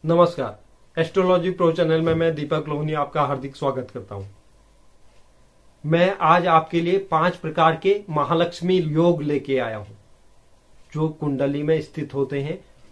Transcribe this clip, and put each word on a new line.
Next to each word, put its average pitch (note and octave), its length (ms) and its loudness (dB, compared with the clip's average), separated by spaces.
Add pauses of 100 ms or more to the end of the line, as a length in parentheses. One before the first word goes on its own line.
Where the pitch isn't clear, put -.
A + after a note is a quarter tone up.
नमस्कार, E3 520 2 (420)
Astrology F3+ 500 2
Pro F3 200 2
Channel D#3+ 300 2
में E3 120 2
मैं E3 220 0
दीपक D3+ 340 -4
लोहनी D3+ 240 -4
आपका D3 280 -2
हार्दिक C3+ 340 -4
स्वागत C3 360 -4
करता G#2 240 -14
हूं। G2 100 -10 (1600)
मैं F3 360 2
आज E3+ 260 4
आपके E3 340 2
लिए F3 160 0
पांच D#3+ 380 0
प्रकार D#3+ 400 0
के G3+ 340 0
महालक्ष्मी E3+ 680 0
योग D#3+ 420 2
लेके C#3 380 -2
आया A2+ 180 -6
हूं। G#2+ 180 -14 (1000)
जो D#3 160 0
कुंडली C#3+ 540 -2
में D#3 180 2
स्थित - 320 -10
होते C#3 280 -2
हैं, D#3+ 240 -8 (260)